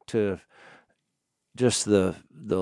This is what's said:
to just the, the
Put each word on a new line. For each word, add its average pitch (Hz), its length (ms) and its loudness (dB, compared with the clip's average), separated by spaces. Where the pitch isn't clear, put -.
to 101 320 -2
just 117 300 0
the, 95 300 2
the 104 300 -6